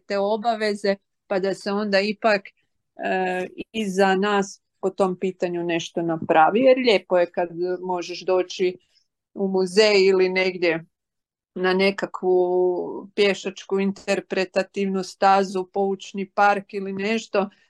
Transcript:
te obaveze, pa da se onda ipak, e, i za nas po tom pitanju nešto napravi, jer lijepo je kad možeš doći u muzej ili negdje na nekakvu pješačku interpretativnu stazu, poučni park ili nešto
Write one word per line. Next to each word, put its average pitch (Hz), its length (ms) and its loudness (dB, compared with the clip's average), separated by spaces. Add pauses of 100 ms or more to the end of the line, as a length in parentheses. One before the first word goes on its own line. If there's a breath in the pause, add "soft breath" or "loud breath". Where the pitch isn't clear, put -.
te 202 120 -4
obaveze, 208 800 -2 (300)
pa 202 120 -2
da 190 160 -2
se 196 180 -8
onda 202 280 0
ipak, 208 420 0 (540)
e, 185 500 -4 (260)
i 220 180 -4
za 190 240 2
nas 196 480 -2 (180)
po 190 100 -2
tom 185 280 -2
pitanju 180 460 -4
nešto 170 380 -4
napravi, 160 580 2
jer 262 180 6
lijepo 202 400 2
je 175 120 2
kad 180 180 -4 (320)
možeš 175 440 -8
doći 185 540 -2 (560)
u 196 140 -2
muzej 190 580 4
ili 190 220 4
negdje 180 560 0 (720)
na 180 200 0
nekakvu 180 1400 0
pješačku 196 680 -2
interpretativnu 190 1200 -4
stazu, 190 720 0
poučni 196 580 -4
park 202 440 0
ili 196 180 -8
nešto 208 580 -2 (200 loud breath)